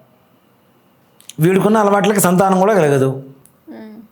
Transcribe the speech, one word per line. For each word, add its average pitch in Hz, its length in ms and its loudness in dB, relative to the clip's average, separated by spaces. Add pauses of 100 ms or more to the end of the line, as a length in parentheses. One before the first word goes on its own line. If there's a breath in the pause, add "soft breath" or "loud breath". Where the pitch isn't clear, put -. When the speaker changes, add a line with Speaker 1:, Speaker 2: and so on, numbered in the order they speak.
(1400)
Speaker 1:
వీడికున్న 190 380 2
అలవాట్లకి 202 420 0
సంతానం 185 400 2
కూడా 202 140 2
కలగదు. 139 500 0 (460)
Speaker 2:
మ్మ్. 220 240 -20 (180)